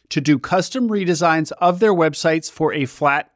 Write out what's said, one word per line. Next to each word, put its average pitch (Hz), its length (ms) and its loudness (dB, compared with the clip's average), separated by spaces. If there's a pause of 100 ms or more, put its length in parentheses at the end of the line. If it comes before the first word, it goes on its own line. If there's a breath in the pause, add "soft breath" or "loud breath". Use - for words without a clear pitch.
(100)
to 156 100 -2
do 143 180 2
custom 202 520 -2
redesigns 170 600 0
of 180 280 0
their 214 140 4
websites 160 560 0
for - 240 -2
a 143 100 -2
flat 143 520 -2